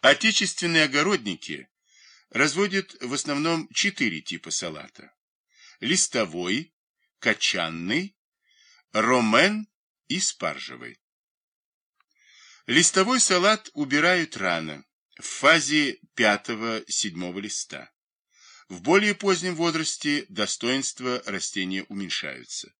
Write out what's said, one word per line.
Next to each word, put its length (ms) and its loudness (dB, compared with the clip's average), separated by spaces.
Отечественные 840 4
огородники 800 -2
разводят 720 0
в 120 -6
основном 600 -2
четыре 480 -2
типа 300 -10
салата: 640 -10
листовой, 960 -2
качанный, 960 -2
ромен 760 2
и 100 -2
спаржевый. 800 -6
Листовой 540 4
салат 540 2
убирают 640 0
рано, 480 -4
в 40 -18
фазе 760 2
пятого-седьмого 1200 -2
листа. 540 -10
В 120 -14
более 340 6
позднем 400 0
возрасте 760 -2
достоинства 1000 -4
растения 580 -4
уменьшаются. 960 -8